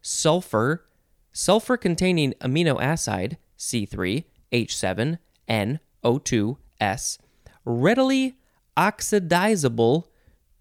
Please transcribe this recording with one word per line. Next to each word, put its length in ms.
sulfur, 880
sulfur-containing 1080
amino 420
acid, 540
C 260
three 400
H 240
seven 440
N 320
O 160
two 380
S, 380
readily 720
oxidizable 1300